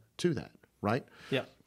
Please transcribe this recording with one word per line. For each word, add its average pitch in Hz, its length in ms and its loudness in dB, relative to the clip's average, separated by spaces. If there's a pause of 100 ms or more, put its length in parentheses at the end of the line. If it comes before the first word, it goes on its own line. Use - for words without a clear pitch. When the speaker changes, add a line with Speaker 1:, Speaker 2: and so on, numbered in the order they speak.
(180)
Speaker 1:
to 175 180 2
that, - 160 -8 (300)
right? 107 220 2 (280)
Speaker 2:
Yep. 131 180 0 (180)